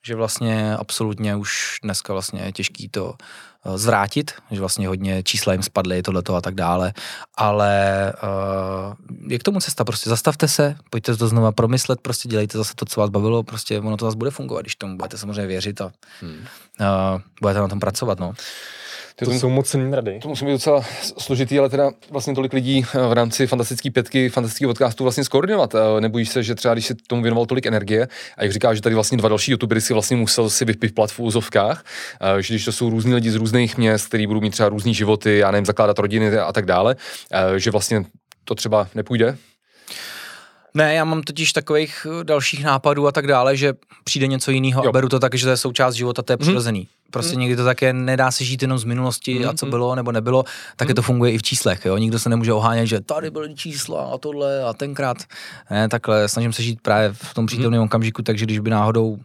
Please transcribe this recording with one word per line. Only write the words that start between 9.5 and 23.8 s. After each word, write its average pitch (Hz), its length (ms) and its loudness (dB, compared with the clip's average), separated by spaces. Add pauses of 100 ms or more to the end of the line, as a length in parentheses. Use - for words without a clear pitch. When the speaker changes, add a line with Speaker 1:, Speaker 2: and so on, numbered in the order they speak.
Speaker 1:
cesta, - 240 -4
prostě 110 260 -4
zastavte 147 380 2
se, 147 280 2 (140)
pojďte 113 280 -2
to 117 100 2
znova 113 240 4
promyslet, 120 500 0
prostě 123 280 -6
dělejte 107 280 -2
zase 107 180 -4
to, - 100 -6
co - 160 -6
vás 104 80 2
bavilo, 107 340 2
prostě 107 360 -6
ono 107 180 -4
to 113 80 -4
zase 110 120 -2
bude 123 140 -4
fungovat, 131 300 -8
když - 140 -10
tomu 95 220 -10
budete 92 200 -10
samozřejmě 104 300 -6
věřit 95 340 -6
a, 92 100 -8 (300)
Speaker 2:
Hmm. 82 140 -14 (460)
Speaker 1:
eh, 95 400 2 (200)
budete 101 180 2
na 98 80 0
tom 101 120 -4
pracovat, 98 400 -2
no. 92 140 -6 (840)
Speaker 2:
To 123 100 -4
Speaker 3:
To 123 60 0
Speaker 2:
mus-, 127 80 0
Speaker 3:
jsou 127 100 2
moc 131 200 2
cenný 135 260 0
rady. 110 260 -2
Speaker 2:
to 135 60 -12
musí 135 180 -6
být 143 60 0
docela 139 300 4
s-, - 360 -10
složitý, 135 420 0
ale 139 100 4
teda 139 220 2 (200)
vlastně 139 240 -4
tolik 131 180 -2
lidí, 131 320 2 (100)
eh, 127 120 4
v 117 60 4
rámci 117 340 2
Fantastický 123 440 -2